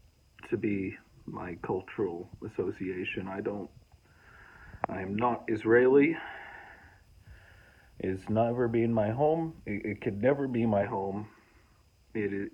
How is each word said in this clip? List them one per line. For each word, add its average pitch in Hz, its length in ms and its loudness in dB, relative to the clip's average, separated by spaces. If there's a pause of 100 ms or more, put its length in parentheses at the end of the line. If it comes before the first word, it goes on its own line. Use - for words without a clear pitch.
(500)
to 117 60 0
be 101 400 -2 (300)
my 92 360 -8
cultural 92 680 -4 (180)
association. 92 800 -4
I 95 140 -6
don't, 104 300 -6 (1200)
I 101 120 -8
am 98 160 -6
not 120 320 0
Israeli. 127 680 6 (1900)
It's 95 260 -4
never 120 380 2
been 117 260 2
my 110 180 2
home. 160 440 2 (120)
It, 104 180 -4
it 104 160 -4
could 104 220 -4
never 139 260 4
be 117 180 2
my 104 180 4
home. 101 440 -4 (840)
It, 101 180 -2 (220)